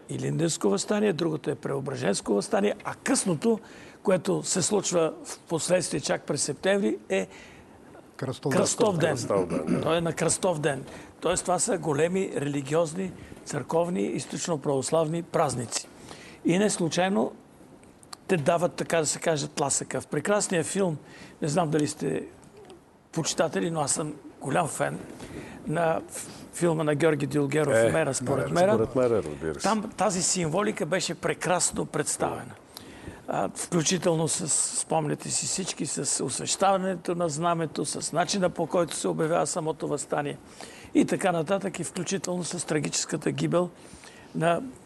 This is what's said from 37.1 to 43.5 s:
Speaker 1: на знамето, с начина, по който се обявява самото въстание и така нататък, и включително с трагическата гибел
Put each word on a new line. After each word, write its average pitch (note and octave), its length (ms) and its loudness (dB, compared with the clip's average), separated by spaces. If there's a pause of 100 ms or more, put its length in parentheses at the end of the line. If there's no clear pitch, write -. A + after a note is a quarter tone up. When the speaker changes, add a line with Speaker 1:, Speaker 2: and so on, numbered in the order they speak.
Speaker 1:
на F3 140 0
знамето, E3 560 0
с - 280 -6
начина, F3 360 2
по D#3+ 180 -2
който F3 280 2
се - 120 -2
обявява E3 400 2
самото D#3+ 400 -4
въстание C#3+ 500 -2 (560)
и D4 120 6
така F3+ 260 2
нататък, F3 480 -2
и E3+ 40 -4
включително F3+ 600 -4
с D#3+ 240 -6
трагическата D#3 640 0
гибел D#3+ 380 2 (680)